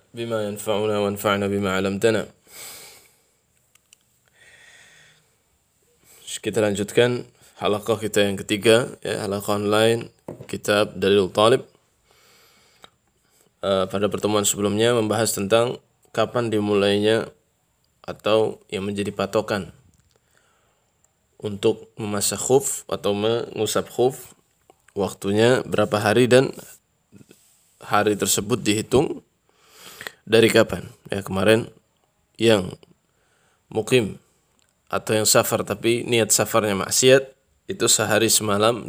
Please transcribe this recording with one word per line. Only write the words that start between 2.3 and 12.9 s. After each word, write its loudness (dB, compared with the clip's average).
Kita -4
lanjutkan 0
halaqah -2
kita 0
yang -2
ketiga, 2
ya, -4
halaqah -4
online 2
kitab -2
Dalilul 2
Talib. 4